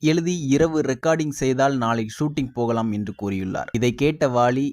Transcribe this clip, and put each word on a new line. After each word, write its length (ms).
எழுதி 340
இரவு 320
ரெக்கார்டிங் 580
செய்தால் 380
நாளை 320
ஷூட்டிங் 440
போகலாம்" 400
என்று 220
கூறியுள்ளார். 580
இதை 220
கேட்ட 340
வாலி, 440